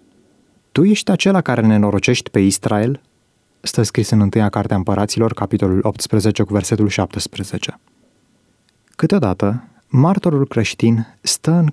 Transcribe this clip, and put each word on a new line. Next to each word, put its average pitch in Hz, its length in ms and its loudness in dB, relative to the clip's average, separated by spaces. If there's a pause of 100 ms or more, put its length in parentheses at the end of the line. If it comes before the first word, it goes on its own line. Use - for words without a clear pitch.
(720)
"Tu 147 120 2
ești 208 280 2
acela 190 300 2
care 120 200 -2
nenorocești 107 680 2
pe 107 100 0
Israel?" 107 640 0 (600)
Stă - 200 -2
scris 107 280 -2
în 110 100 4
întâia 104 300 2
Cartea 104 260 -2
Împăraților, 104 580 -2
capitolul 98 500 0
optsprezece, 107 600 -2
cu 101 100 -4
versetul 104 340 0
șaptesprezece. - 920 -8 (1160)
Câteodată, 113 680 0 (240)
martorul 151 600 2
creștin 117 600 0 (140)
stă - 300 -4
în 170 220 4